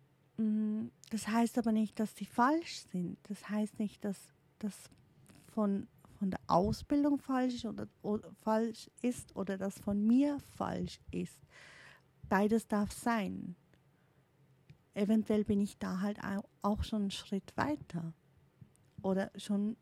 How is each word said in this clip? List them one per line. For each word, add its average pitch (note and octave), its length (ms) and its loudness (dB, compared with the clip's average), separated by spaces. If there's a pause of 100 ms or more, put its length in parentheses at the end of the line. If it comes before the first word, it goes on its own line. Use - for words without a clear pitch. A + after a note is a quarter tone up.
(380)
Mm, G#3+ 480 0 (240)
das G#3+ 180 -4
heißt A#3 300 2
aber A3+ 140 2
nicht, G#3+ 280 0
dass G#3+ 160 -4
sie - 80 -10
falsch D4 680 0
sind. F3+ 280 -4 (100)
Das - 220 -10
heißt G#3+ 280 -2
nicht, - 240 -4
dass G3+ 140 -2 (440)
das - 280 -8 (600)
von, G3+ 400 0 (300)
von F#3+ 120 -2
der F3+ 160 -6
Ausbildung C#4 720 4
falsch B3+ 380 0
ist A#3 100 -6
oder, G#3 200 -6 (160)
o-, G#3 160 0 (220)
falsch A3 500 0 (120)
ist - 340 -4
oder F#3+ 220 -4
das F#3+ 200 -4
von G#3 280 0
mir C#4 320 6 (180)
falsch - 440 -4 (100)
ist. - 280 -4 (920)
Beides G#3 360 4
darf G#3 260 0
sein. F#3+ 640 -2 (1400)
Eventuell G#3 500 2
bin G3+ 160 2
ich G3+ 160 -2
da F#3 240 -4
halt G#3 240 -2
au-, G3 240 -4 (140)
auch G#3 200 0
schon G#3+ 200 -2
einen G3 80 -2
Schritt - 480 -6
weiter E3+ 560 -4 (920)
oder F#3+ 320 2
schon G#3 460 -2